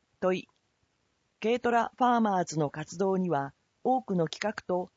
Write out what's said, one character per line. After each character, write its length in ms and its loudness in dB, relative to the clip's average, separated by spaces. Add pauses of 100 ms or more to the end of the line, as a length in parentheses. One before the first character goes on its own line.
(200)
問 200 0
い。 80 -12 (920)
軽 200 0
ト 120 0
ラ 260 0
フ 60 2
ァ 140 4
ー 20 4
マ 220 2
ー 40 0
ズ 140 -6
の 100 2
活 280 -10
動 200 2
に 120 0
は、 240 -2 (300)
多 180 0
く 140 -4
の 120 2
企 300 -6
画 60 -14
と 340 -4